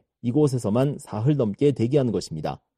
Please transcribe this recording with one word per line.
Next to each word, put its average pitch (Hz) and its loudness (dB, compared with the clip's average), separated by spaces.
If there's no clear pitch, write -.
이곳에서만 127 0
사흘 120 -2
넘게 131 2
대기한 123 0
것입니다. 78 -6